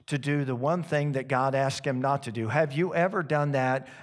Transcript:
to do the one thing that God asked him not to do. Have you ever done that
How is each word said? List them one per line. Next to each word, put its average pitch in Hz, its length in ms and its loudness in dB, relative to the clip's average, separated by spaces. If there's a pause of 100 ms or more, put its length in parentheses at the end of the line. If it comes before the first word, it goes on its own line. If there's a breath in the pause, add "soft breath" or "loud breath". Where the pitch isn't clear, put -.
to 147 120 0
do 143 260 0
the 127 120 -2
one 156 260 0
thing 147 300 0
that 131 160 -4
God 135 260 2
asked 135 320 0
him 131 140 0
not 139 240 0
to 117 80 -6
do. 113 160 -2
Have 143 240 2
you 175 240 0
ever 185 260 0
done 147 300 0
that 131 340 0 (160 loud breath)